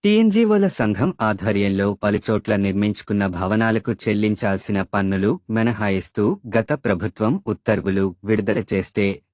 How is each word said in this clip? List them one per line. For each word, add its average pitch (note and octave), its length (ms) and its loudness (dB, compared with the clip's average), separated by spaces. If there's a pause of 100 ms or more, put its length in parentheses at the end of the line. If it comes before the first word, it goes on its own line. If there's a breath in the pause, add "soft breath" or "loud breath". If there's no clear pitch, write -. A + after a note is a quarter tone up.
టీఎన్జీఓల G#3+ 640 4
సంఘం A2+ 540 0
ఆధ్వర్యంలో G2+ 720 0
పలుచోట్ల G#2 640 -2
నిర్మించుకున్న G2+ 720 0
భవనాలకు G#2+ 640 0
చెల్లించాల్సిన G#2 880 -2
పన్నులు G2 580 -2 (100)
మినహాయిస్తూ A2 1000 -2
గత A2+ 260 0
ప్రభుత్వం A2 760 -2
ఉత్తర్వులు G2 760 -2
విడుదల G#2+ 400 0 (100)
చేస్తే G2 500 -2 (100)